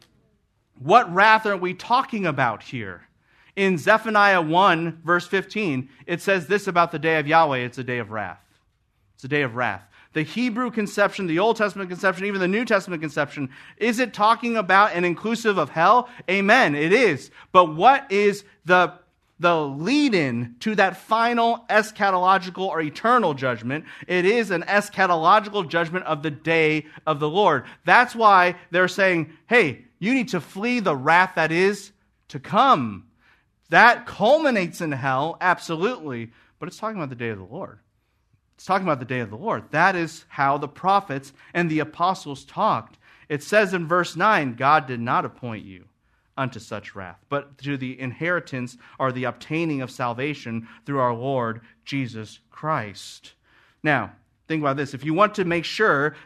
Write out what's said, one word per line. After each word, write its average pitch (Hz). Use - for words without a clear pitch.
What 175
wrath 214
are 202
we 180
talking 233
about 127
here? 98
In 190
Zephaniah 202
one, 165
verse 170
fifteen, 185
it 170
says 185
this 202
about 175
the 156
day 160
of 143
Yahweh, 156
"It's 123
a 131
day 123
of 107
wrath." 101
It's -
a -
day 147
of 120
wrath. 107
The 156
Hebrew 233
conception, 202
the 160
Old 220
Testament 196
conception, 180
even 202
the 180
New 208
Testament 190
conception, 147
is 226
it 233
talking 226
about 196
and 175
inclusive 214
of 147
hell? 214
Amen, 196
it 156
is. 202
But 175
what 254
is 202
the, 175
the 170
lead-in 151
to 214
that 185
final 233
eschatological 190
or 165
eternal 175
judgment? 127
It 180
is 208
an 170
eschatological 196
judgment 170
of 151
the 160
day 156
of 156
the 151
Lord. 165
That's 233
why 185
they're 175
saying, 175
"Hey, 190
you 214
need 233
to 180
flee 233
the 175
wrath 165
that 160
is 190
to 139
come." 160
That 226
culminates 226
in 156
hell, 139
absolutely, 165
but 160
it's 175
talking 214
about 147
the 127
day 117
of 107
the 95
Lord. 117
It's -
talking 190
about 147
the 123
day 127
of 113
the 110
Lord. 151
That 180
is 165
how 139
the 147
prophets 185
and 170
the 156
apostles 170
talked. 170
It 147
says 208
in 175
verse 170
nine, 170
"God 143
did 127
not 139
appoint 113
you 95
unto 127
such -
wrath, 90
but 143
to 139
the 127
inheritance 135
or 131
the 127
obtaining 151
of 127
salvation 123
through 143
our 123
Lord 117
Jesus 113
Christ." -
Now, 127
think 160
about 139
this. 139
If 127
you 156
want 208
to 196
make 170
sure 151